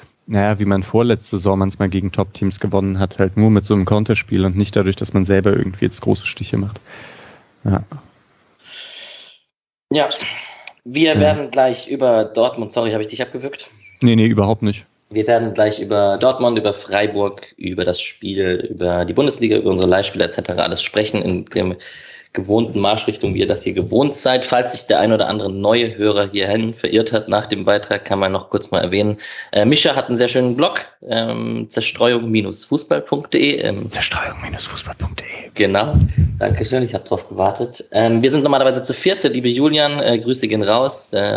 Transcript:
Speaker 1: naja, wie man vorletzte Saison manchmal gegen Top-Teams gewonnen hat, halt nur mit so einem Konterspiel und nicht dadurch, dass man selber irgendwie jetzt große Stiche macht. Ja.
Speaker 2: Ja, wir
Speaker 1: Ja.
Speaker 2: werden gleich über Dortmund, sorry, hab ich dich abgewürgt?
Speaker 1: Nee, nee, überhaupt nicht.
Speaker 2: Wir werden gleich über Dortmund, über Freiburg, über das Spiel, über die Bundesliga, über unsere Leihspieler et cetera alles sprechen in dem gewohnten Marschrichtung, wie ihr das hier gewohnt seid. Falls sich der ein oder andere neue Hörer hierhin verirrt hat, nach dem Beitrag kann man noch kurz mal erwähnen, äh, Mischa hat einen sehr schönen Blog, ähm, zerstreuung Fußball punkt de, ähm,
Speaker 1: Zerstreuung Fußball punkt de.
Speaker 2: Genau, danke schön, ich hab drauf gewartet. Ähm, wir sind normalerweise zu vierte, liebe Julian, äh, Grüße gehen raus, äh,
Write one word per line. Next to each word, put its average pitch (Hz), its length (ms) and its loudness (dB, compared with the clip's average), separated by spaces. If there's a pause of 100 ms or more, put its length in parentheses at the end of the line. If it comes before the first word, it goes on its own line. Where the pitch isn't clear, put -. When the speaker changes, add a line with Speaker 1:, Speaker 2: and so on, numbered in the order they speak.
(260)
Speaker 1:
naja, 104 340 2
wie 101 60 0
man 98 180 2
vorletzte 113 540 0
Saison 95 220 2
manchmal 95 300 0
gegen 95 220 -2
Top-Teams 98 480 -2
gewonnen 95 400 0
hat, 95 200 -2
halt 98 180 0
nur 110 140 6
mit 101 140 4
so 107 100 2
einem 95 100 2
Konterspiel 104 600 0
und 92 120 0
nicht 101 180 0
dadurch, 95 200 2
dass - 180 -6
man 98 120 2
selber 98 300 4
irgendwie - 300 -2
jetzt - 160 -4
große - 240 0
Stiche - 320 -4
macht. 101 240 -6 (840)
Ja. 98 200 2 (2000)
Speaker 2:
Ja, 147 160 4 (760)
wir 151 300 2
Speaker 1:
Ja. 151 60 4
Speaker 2:
werden 151 320 2
gleich 131 360 2
über 123 380 2
Dortmund, 117 460 -2
sorry, 117 220 -2
hab 107 80 -2
ich 104 60 -6
dich 110 140 -8
abgewürgt? 123 480 -10 (320)
Speaker 1:
Nee, 117 140 6
nee, 113 100 6
überhaupt 107 380 2
nicht. 101 240 -4 (260)
Speaker 2:
Wir 107 140 0
werden 113 260 2
gleich 107 260 2
über 101 380 0
Dortmund, 123 400 2
über 104 160 0
Freiburg, 101 840 -4
über 92 260 -6
das 90 160 0
Spiel, 95 720 -4
über 87 320 -2
die 87 100 -4
Bundesliga, 117 440 2
über 101 120 0
unsere 92 200 2
Leihspieler 95 340 0
et 90 80 -2
cetera - 300 -4
alles 85 200 -2
sprechen 107 400 -2
in 90 240 -2
dem 92 300 -2 (580)
gewohnten 104 460 0
Marschrichtung, 104 540 -2
wie 95 60 -2
ihr 98 80 0
das 95 160 -4
hier 92 100 -4
gewohnt 117 420 0
seid. 127 300 0
Falls 123 260 0
sich - 140 -8
der 85 160 4
ein 110 100 4
oder 107 160 2
andere 101 240 -4
neue 104 460 0
Hörer 101 340 2
hierhin 104 420 -2
verirrt 110 380 0
hat, 110 160 -2
nach 104 180 0
dem 98 200 -4
Beitrag 101 400 0
kann 98 140 -2
man 95 120 2
noch 95 180 -6
kurz - 220 -4
mal 92 80 0
erwähnen, 101 380 0 (340)
äh, 104 140 4
Mischa 143 320 4
hat 131 100 -2
einen 123 80 -2
sehr 117 140 2
schönen 127 260 2
Blog, 156 240 0 (260)
ähm, 113 640 -4
zerstreuung 117 640 0 (200)
Fußball - 480 -2
punkt - 320 -4
de, 143 240 2
ähm, 104 320 -4
Speaker 1:
Zerstreuung - 480 -4 (200)
Fußball - 400 -10
punkt - 220 -8
de. - 80 -14 (280)
Speaker 2:
Genau, 101 380 2 (460)
danke 98 240 0
schön, 127 200 0
ich 113 100 -4
hab 98 100 -8
drauf - 240 -6
gewartet. 101 640 -2
Ähm, 113 320 4
wir 131 80 4
sind 147 120 2
normalerweise 131 380 2
zu - 120 -6
vierte, 190 340 0
liebe 127 220 0
Julian, 147 500 2
äh, 120 180 2
Grüße 127 300 -2
gehen 107 160 0
raus, 120 480 0
äh, 107 60 -2 (200)